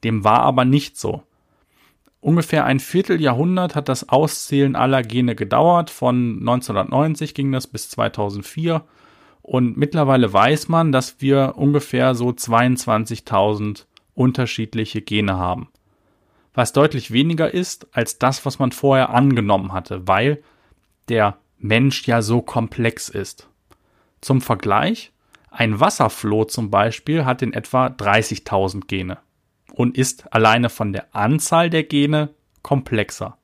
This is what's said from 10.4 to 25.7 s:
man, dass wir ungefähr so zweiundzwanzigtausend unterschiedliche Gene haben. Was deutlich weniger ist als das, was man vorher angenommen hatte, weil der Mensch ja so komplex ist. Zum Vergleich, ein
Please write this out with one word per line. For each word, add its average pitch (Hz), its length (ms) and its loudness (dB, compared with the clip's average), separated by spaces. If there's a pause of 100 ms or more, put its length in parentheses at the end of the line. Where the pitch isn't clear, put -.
man, 165 240 2
dass - 280 -2
wir 135 360 2
ungefähr 135 580 0
so 120 180 -2
zweiundzwanzigtausend 113 1600 0 (260)
unterschiedliche 113 880 -2
Gene 104 340 -2
haben. 90 320 -4 (880)
Was 120 180 0
deutlich 143 380 2
weniger 156 420 2
ist - 380 -6
als - 300 -4
das, 131 260 0
was 131 140 -6
man 127 100 2
vorher 135 400 2
angenommen 104 640 2
hatte, 92 340 -8
weil 120 380 0 (640)
der 107 300 2 (200)
Mensch 117 480 0
ja 117 160 2
so 117 180 2
komplex - 680 -4
ist. - 420 -12 (680)
Zum 131 200 2
Vergleich, 117 680 -2 (400)
ein 107 300 0